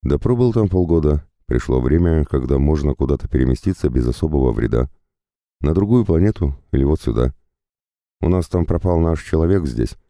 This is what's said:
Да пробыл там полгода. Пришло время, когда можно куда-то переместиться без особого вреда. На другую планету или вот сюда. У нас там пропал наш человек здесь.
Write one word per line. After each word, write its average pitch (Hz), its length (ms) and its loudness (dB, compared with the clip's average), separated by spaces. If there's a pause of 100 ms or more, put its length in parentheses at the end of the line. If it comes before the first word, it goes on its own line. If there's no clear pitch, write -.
Да - 160 0
пробыл 120 340 0
там 107 160 0
полгода. 80 560 2 (220)
Пришло 64 340 0
время, 78 440 2
когда 67 340 -2
можно 71 340 0
куда-то 67 340 -2
переместиться 65 640 0
без 62 180 0
особого 67 440 0
вреда. 57 360 0 (720)
На 78 120 0
другую 104 320 2
планету 85 500 0 (160)
или 67 120 0
вот 73 180 0
сюда. 60 320 -2 (880)
У - 80 0
нас 90 180 0
там 87 200 -2
пропал 85 320 0
наш 82 240 0
человек 82 420 0
здесь. 58 300 -4 (140)